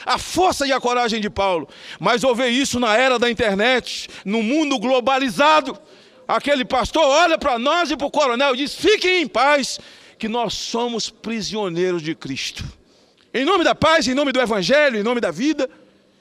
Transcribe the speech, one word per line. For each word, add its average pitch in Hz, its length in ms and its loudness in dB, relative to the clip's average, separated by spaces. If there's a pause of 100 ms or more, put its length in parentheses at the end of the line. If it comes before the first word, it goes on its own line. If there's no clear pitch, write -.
a 247 120 -2
força 311 500 0
e 269 60 0
a 254 80 0
coragem 240 400 0
de 208 80 -4
Paulo. 196 400 -2 (320)
Mas 214 240 0
ouvir 254 260 2
isso 247 300 0
na 220 160 2
era 254 220 4
da 240 120 2
internet, 226 760 -2 (160)
no 220 180 -2
mundo 277 360 0
globalizado, 262 1000 2 (480)
aquele 254 380 0
pastor 262 400 0
olha 311 340 4
pra 254 200 0
nós 294 320 0
e 302 60 -2
pro 277 140 -4
coronel 269 440 2
e 240 40 -8
diz, 277 160 -4
"Fiquem 370 480 2
em 285 40 -2
paz, 269 520 0 (400)
que 220 100 -6
nós 226 260 -2
somos 233 560 -6
prisioneiros 185 920 -4
de 151 120 -6
Cristo." - 500 -10 (680)
Em 240 100 0
nome 349 200 2
da 254 100 4
paz, 311 340 2
em 254 60 -2
nome 277 180 0
do 254 80 2
evangelho, 226 580 2
em 208 40 -2
nome 240 180 0
da 208 100 -2
vida, 269 380 -2 (520)